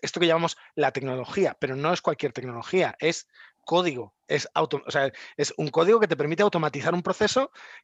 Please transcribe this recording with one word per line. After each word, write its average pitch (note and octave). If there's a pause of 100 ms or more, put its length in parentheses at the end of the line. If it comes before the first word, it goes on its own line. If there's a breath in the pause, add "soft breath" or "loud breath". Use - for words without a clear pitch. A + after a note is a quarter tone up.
Esto -
que E3+
llamamos E3 (180 soft breath)
la C#3
tecnología, C3
pero C3
no D3+
es E3+
cualquier D3
tecnología, B2
es D#3+ (380 soft breath)
código, D3+ (140)
es C#3+
auto-, D3+
o -
sea, C#3 (260 loud breath)
es -
un D3+
código F#3+
que G#3
te D#3+
permite D#3
automatizar D#3+
un F3
proceso G#3+ (320 loud breath)